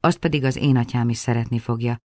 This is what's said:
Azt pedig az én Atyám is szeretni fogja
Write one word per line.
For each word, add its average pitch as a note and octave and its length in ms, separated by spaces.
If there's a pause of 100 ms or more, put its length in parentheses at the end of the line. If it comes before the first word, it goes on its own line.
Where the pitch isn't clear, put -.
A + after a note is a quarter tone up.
Azt E3+ 180
pedig D3 260
az C3 120
én C#3 200
Atyám A#2+ 320
is A#2 80
szeretni A#2 420
fogja A#2+ 400 (140)